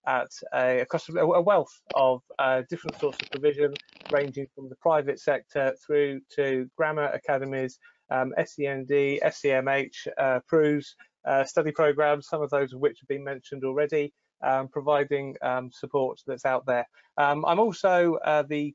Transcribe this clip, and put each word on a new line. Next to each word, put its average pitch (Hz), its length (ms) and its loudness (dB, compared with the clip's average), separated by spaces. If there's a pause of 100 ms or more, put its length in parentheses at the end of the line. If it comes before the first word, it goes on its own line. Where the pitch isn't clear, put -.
at 127 240 -2 (240)
a, 127 260 2
across 151 300 -4
a, 165 80 -4
a 170 240 4
wealth 185 400 2 (120)
of, 131 280 4 (160)
uh, 131 320 0
different 165 280 -8
sorts 139 220 -4
of - 100 -12
provision, 143 440 0 (360)
ranging 143 440 -2
from 135 160 -16
the 127 60 -18
private 147 440 0
sector 135 540 -2 (100)
through 143 340 0 (160)
to 135 320 0 (120)
grammar 151 300 0
academies, 135 680 -4 (320)
um, 131 280 0
S - 200 -4
E 143 80 -2
N 135 200 -4
D, 143 340 2
S - 180 0
C 143 120 0
M 131 180 2
H, 139 480 -2
uh, 131 220 2 (100)
prus, 151 460 2 (320)
uh, 139 180 2
study 156 280 0
programs, 147 540 2
some 156 140 -4
of 143 80 -2
those 139 240 0
of 131 80 -12
which 143 200 0
have - 80 -16
been 139 160 -6
mentioned 135 400 -10
already, 147 500 -2 (280)
um, 135 260 0
providing, 143 720 -2
um, 127 280 -4
support - 560 -4
that's 127 200 -6
out 127 180 0
there. 123 240 0 (300)
Um, 147 260 2
I'm 175 140 2
also, 180 560 4 (100)
uh, 151 240 2
the 147 260 -4